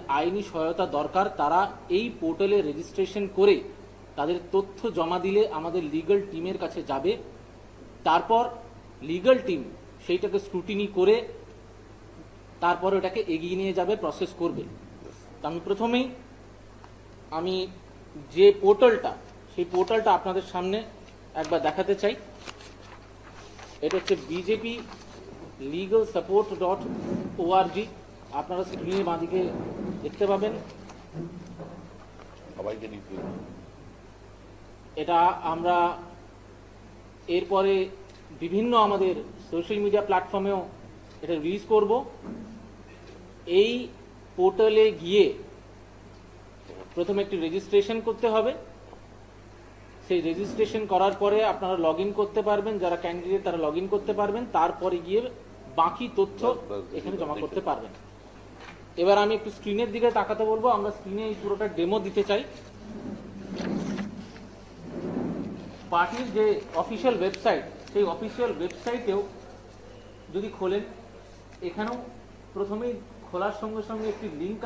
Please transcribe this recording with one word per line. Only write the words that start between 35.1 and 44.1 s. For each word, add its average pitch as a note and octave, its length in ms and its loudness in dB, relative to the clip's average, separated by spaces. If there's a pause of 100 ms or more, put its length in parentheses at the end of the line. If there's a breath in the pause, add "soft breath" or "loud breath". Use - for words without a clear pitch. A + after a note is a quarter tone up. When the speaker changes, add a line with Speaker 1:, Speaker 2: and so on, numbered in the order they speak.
Speaker 1:
আমরা F3 240 2 (1500)
এরপরে F#3+ 460 2 (680)
বিভিন্ন G3 300 0 (160)
আমাদের F#3+ 280 2 (360)
সোশ্যাল E3+ 340 -2
মিডিয়া G3+ 220 4
প্ল্যাটফর্মেও G3 520 2 (640)
এটা E3 120 -2
রিলিজ F3 280 -2 (100)
করব। G#3 180 6 (1500)
এই G3 260 6 (640)